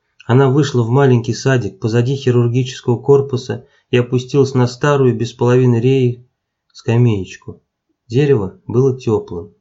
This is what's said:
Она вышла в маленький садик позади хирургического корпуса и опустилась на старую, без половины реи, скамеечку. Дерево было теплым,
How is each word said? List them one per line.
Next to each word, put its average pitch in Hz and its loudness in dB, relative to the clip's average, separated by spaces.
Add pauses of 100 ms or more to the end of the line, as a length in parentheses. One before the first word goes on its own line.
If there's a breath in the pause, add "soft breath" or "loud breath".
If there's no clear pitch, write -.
(260)
Она 131 4
вышла 135 0
в 110 -4
маленький 123 2
садик 117 -4
позади 120 -2
хирургического 123 -2
корпуса 131 -2 (240 soft breath)
и 123 0
опустилась 123 0
на 123 2
старую, 135 0
без 117 -6
половины 123 2
реи, 127 0 (440)
скамеечку. 110 -2 (440)
Дерево 117 0
было 127 0
теплым, 104 -6